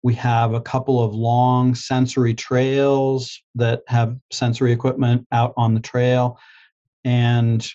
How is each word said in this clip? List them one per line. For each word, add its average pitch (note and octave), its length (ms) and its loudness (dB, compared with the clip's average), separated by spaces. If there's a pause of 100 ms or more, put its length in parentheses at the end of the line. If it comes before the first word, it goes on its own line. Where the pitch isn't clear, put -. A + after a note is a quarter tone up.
we B2 140 0
have A#2 380 0
a A#2 80 -2
couple B2 420 0
of G#2+ 100 -2
long B2 600 2
sensory B2+ 580 0
trails C3+ 1040 0 (140)
that A#2 340 -2
have A#2 300 0 (140)
sensory A#2+ 400 0
equipment A#2+ 600 0
out A#2+ 260 0
on A#2 160 2
the A2 60 0
trail, B2 600 0 (680)
and, A#2+ 680 0